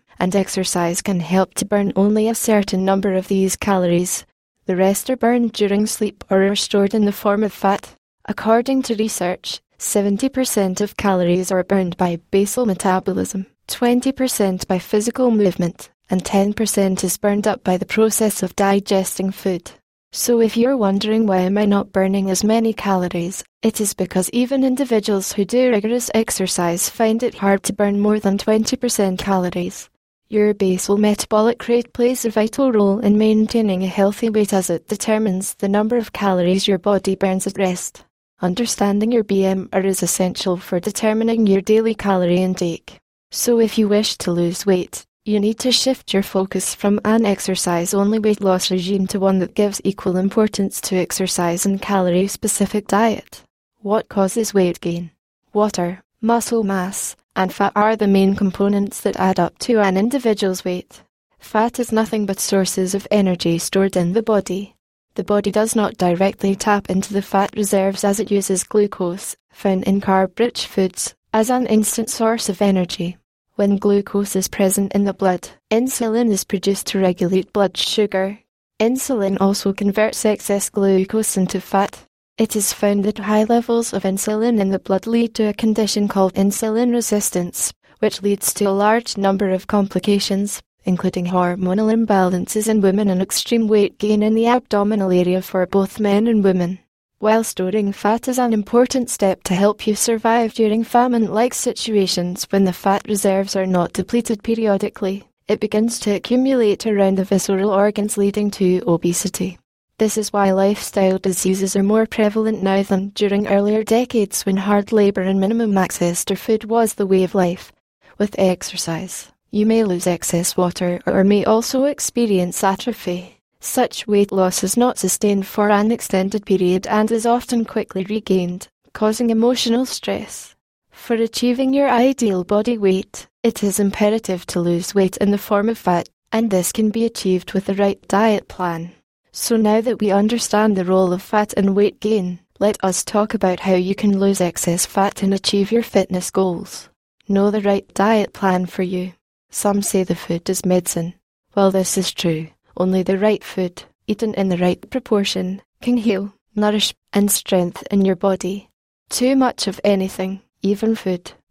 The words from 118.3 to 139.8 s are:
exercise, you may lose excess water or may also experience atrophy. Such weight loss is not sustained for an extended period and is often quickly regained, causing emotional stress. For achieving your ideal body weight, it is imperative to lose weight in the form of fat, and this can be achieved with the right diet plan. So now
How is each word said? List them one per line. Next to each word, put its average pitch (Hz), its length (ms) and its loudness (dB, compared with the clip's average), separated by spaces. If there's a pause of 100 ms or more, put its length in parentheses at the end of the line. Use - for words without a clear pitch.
exercise, 180 920 -4 (200)
you 208 180 0
may 226 160 2
lose 180 240 -2
excess 175 500 -2
water 175 480 -2
or 190 180 2
may 202 220 4
also 233 380 0
experience 214 800 0
atrophy. 190 760 -4 (200)
Such - 480 -2
weight 202 240 2
loss 185 320 0
is 190 120 -2
not 247 220 2
sustained 196 480 0
for 208 240 0
an 208 220 2
extended 202 520 -2
period 185 440 0
and 214 240 0
is 226 160 -2
often 240 360 0
quickly 196 420 -6
regained, 190 640 -2 (260)
causing 220 360 0
emotional 233 560 2
stress. - 720 -8 (340)
For - 240 -6
achieving 240 580 0
your 277 160 2
ideal 233 560 2
body 208 360 0
weight, 190 480 0 (160)
it 226 200 0
is 202 160 0
imperative 208 680 0
to - 120 -4
lose 175 360 -2
weight 190 220 2
in 202 120 2
the 202 80 2
form 208 320 -2
of 226 80 -4
fat, 175 320 -2 (220)
and 226 180 -2
this 185 220 0
can 214 180 0
be 226 160 -2
achieved 185 480 -2
with 190 140 -2
the 196 80 -2
right 202 320 0
diet 208 400 2
plan. 170 440 -6 (420)
So - 220 -2
now 220 260 4